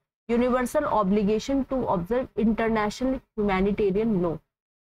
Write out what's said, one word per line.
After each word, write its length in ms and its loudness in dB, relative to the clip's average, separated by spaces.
universal 540 0
obligation 880 0
to 140 -2
observe 400 -2
international 760 0
humanitarian 1080 0
law। 160 -2